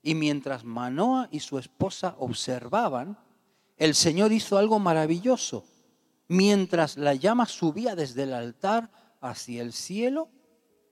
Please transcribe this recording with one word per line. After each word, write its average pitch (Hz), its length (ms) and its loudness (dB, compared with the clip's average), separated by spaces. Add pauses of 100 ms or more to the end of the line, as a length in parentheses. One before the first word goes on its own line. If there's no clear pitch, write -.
Y 156 120 -2
mientras 143 500 -2
Manoa 135 640 -2
y 151 100 -8
su - 180 -8
esposa - 600 -6
observaban, 131 1000 -4 (580)
el 151 180 4
Señor 180 380 4
hizo 208 260 2
algo 214 200 4
maravilloso. 170 840 0 (640)
Mientras 185 680 4
la 143 180 2
llama 214 320 2
subía 185 500 -2
desde 139 280 -4
el 131 100 -4
altar 190 560 -4 (300)
hacia 120 420 -10
el 120 100 -8
cielo, 254 560 -4 (640)